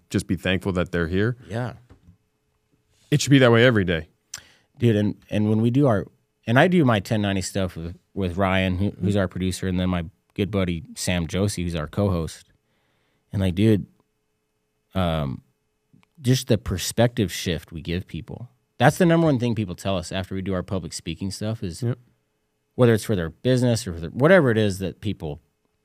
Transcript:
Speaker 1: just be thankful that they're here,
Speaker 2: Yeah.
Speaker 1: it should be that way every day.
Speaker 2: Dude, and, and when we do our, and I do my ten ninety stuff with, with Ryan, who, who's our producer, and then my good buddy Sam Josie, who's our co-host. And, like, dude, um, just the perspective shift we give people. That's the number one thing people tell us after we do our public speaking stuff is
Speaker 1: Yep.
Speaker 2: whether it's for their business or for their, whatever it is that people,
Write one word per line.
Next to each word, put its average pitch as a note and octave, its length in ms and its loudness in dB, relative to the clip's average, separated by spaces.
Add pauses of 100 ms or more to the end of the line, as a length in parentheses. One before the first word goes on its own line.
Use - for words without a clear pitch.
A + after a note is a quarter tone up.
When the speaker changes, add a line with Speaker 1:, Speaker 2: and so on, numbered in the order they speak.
(100)
Speaker 1:
just G2 160 -2
be F#2+ 100 -2
thankful F#2 360 -2
that F2 180 -2
they're E2+ 180 -2
here, G#2 280 -2 (120)
Speaker 2:
Yeah. A2+ 260 -8 (1400)
Speaker 1:
it D3 100 2
should - 100 0
be C#3 100 8
that A#2+ 120 8
way A#2 140 8
every A2 180 4
day. E2+ 240 -2 (680)
Speaker 2:
Dude, A#2 180 2
and, G#2 180 0 (160)
and G#2+ 200 0
when A2 100 2
we A#2 100 2
do C#3 160 2
our, G2+ 200 0 (400)
and A#2+ 120 2
I D#3 100 6
do F3 160 2
my A#2 160 4
ten G#2+ 220 -2
ninety G2 200 -2
stuff F#2+ 340 -6
with, E2+ 200 -12 (180)
with F#2 220 -4
Ryan, F#2+ 420 2
who, G2+ 120 -2 (100)
who's G2+ 160 0
our F#2+ 120 0
producer, F#2 400 -4
and F2+ 100 -2
then F#2 120 0
my F2 140 -2 (300)
good G2+ 160 -2
buddy F2+ 320 -2 (140)
Sam F2 300 -2
Josie, F#2 380 -2
who's E2+ 100 -6
our D2+ 120 -6
co-host. F#2 640 -4 (840)
And, G#2 100 -2
like, F#2 120 0
dude, G#2 320 2 (1080)
um, D#2+ 480 -4 (800)
just C3 260 0
the A2+ 80 2
perspective G#2+ 760 -2
shift - 420 -6
we E2 100 -12
give E2+ 240 -6
people. - 420 -14 (300)
That's C3+ 200 4
the F#3+ 80 4
number E3 200 4
one C#3+ 120 2
thing A#2 160 -2
people F#2+ 200 -4
tell G2 240 -4
us - 120 -8
after F#2 240 -6
we F#2+ 80 -6
do F#2+ 120 -4
our F2+ 80 -2
public E2+ 320 -8
speaking F2+ 360 -8
stuff G#2+ 320 -8
is F2 200 -8
Speaker 1:
Yep. A#2+ 160 -2 (760)
Speaker 2:
whether A#2+ 200 6
it's G#2 100 0
for A2+ 100 -2
their E2+ 160 -2
business B2 560 0
or F2+ 60 -6
for D#2+ 80 -10
their, E2 100 -8
whatever D3+ 400 4
it G#2+ 80 2
is G#2 200 2
that F#2+ 220 -6
people, D#2+ 400 -6 (440)